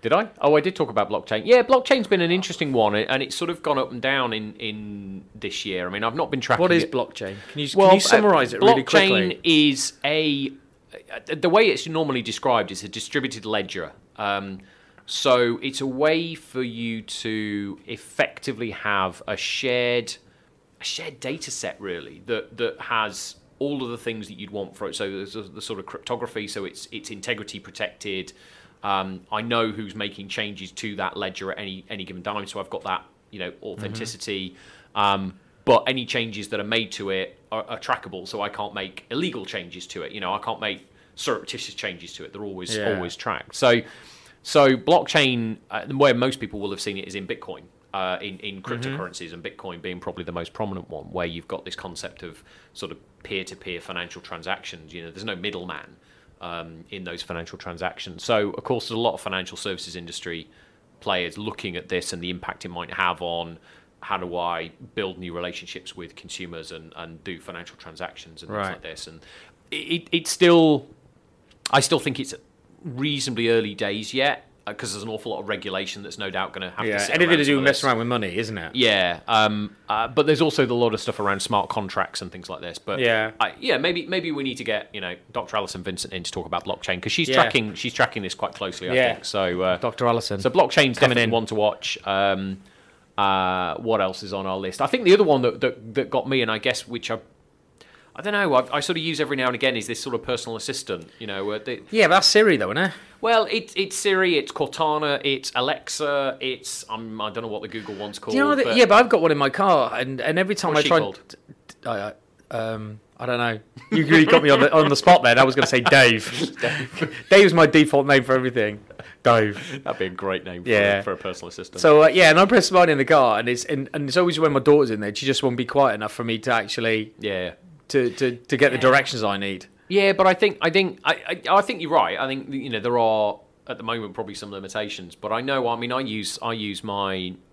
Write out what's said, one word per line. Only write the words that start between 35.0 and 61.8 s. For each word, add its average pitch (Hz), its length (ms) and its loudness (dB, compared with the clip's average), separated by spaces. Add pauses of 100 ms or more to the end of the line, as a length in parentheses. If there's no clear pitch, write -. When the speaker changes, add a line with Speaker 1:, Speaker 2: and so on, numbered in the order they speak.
Speaker 1:
but 117 200 6
any 127 200 -2
changes 110 420 -6
that 110 120 -4
are 101 40 -6
made 113 280 -2
to 98 180 -6
it 95 280 -4 (140)
are, 110 160 -6
are 113 100 -10
trackable, 95 480 -6
so 104 140 -8
I 101 80 -4
can't 101 260 -10
make 98 360 -10
illegal 131 340 -6
changes 90 440 -12
to 90 140 -12
it. 76 100 -12
You 104 80 -12
know, 92 140 -4
I 107 40 -4
can't - 220 -8
make 104 280 -8 (260)
surreptitious - 600 -6
changes 87 400 -10
to - 100 -14
it. - 80 -18
They're 101 100 -14
always, 95 320 -8
Speaker 2:
Yeah. 107 200 -2
Speaker 1:
always 90 220 -6
tracked. - 380 -8
So, 120 280 4 (600)
so 139 360 6
blockchain, 127 800 2 (120)
uh, 101 140 -6
the 139 120 -8
way 139 180 6
most 131 260 0
people 107 200 -10
will 101 100 -4
have 98 100 -8
seen 101 160 -6
it 95 100 -10
is 95 80 -14
in 98 120 -8
Bitcoin, - 340 -10 (320)
uh, 92 300 -2
in, 95 160 -12
in 98 240 -12
Speaker 2:
Mm-hmm. 120 100 -10
Speaker 1:
cryptocurrencies, 101 600 -10
and 85 100 -18
Bitcoin 90 380 -12
being 90 180 -10
probably 90 240 -10
the 85 80 -10
most 85 220 -10
prominent 95 340 -8
one, 78 240 -12
where 87 140 -4
you've 82 220 -10
got - 180 -10
this 90 100 -12
concept - 460 -14
of 82 200 -18 (300)
sort 87 180 -12
of 82 80 -16 (240)
peer-to-peer 92 600 -8
financial 87 400 -12
transactions. 82 720 -10
You 85 100 -12
know, 85 60 -14
there's 92 140 -14
no 104 120 -6
middleman, 90 600 -10 (440)
um, 82 500 -12
in 95 140 -12
those 85 180 -10
financial 85 360 -10
transactions. 87 680 -10
So, 104 280 2
of - 120 -10
course, 123 240 -2
there's 113 80 -6
a 113 40 -2
lot 117 140 2
of - 60 -8
financial 92 360 -6
services 90 400 -8
industry 85 520 -12 (520)
players 90 380 -2
looking 104 380 -8
at 87 120 -10